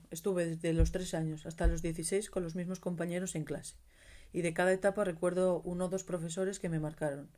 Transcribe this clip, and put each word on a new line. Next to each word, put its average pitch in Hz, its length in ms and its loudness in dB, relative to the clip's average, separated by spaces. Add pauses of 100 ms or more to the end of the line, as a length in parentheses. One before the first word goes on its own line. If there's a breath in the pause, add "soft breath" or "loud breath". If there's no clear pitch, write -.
(100)
Estuve 180 360 0
desde 165 260 0
los 160 200 8
tres 185 220 -4
años 160 320 -4
hasta 165 200 0
los 165 160 2
dieciséis 170 480 -2
con 185 120 -2
los 165 120 -6
mismos 180 240 -4
compañeros 175 560 -4
en 156 100 -2
clase. - 320 -8 (560)
Y 175 100 -2
de 165 100 0
cada 180 200 4
etapa 196 300 2
recuerdo 180 640 2
uno 175 220 -2
o - 20 -2
dos 185 160 -2
profesores 180 560 -4
que 180 80 -2
me 165 100 0
marcaron, 151 600 -2